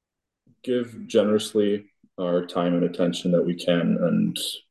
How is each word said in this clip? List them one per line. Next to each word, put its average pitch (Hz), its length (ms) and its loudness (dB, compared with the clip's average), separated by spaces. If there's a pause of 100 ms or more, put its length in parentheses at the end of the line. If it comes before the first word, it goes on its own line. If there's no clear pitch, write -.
(640)
give 113 440 -6
generously 104 840 2 (280)
our 87 280 0
time 87 280 0
and 87 100 2
attention 87 480 -2
that 85 120 4
we 87 100 -2
can 87 460 0
and 87 380 0 (320)